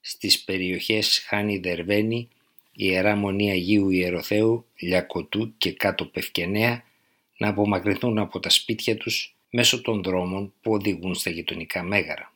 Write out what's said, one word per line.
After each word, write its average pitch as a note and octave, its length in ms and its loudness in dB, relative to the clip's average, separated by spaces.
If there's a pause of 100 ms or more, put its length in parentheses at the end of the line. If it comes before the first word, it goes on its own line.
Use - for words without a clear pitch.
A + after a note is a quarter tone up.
στις - 340 0
περιοχές F#2+ 840 0
Χάνη G#2 320 0
Δερβένη, G#2 680 0 (440)
Ιερά G2 440 2
Μονή G2+ 340 2
Αγίου G2 400 4
Ιεροθέου, G2 760 2 (140)
Λιακωτού F#2 800 -2
και F2+ 140 -2
Κάτω F#2+ 320 -2
Πευκενέα, G#2 800 -2 (520)
να G#2 120 0
απομακρυνθούν G#2 680 0
από F#2+ 220 -4
τα - 80 -6
σπίτια - 480 -2
τους - 400 -6 (140)
μέσω A#2+ 320 2
των G#2+ 200 -2
δρόμων F#2 580 -2
που A2 120 0
οδηγούν F#2 420 0
στα F2 160 -4
γειτονικά E2 520 -6
μέγαρα. F#2 540 -4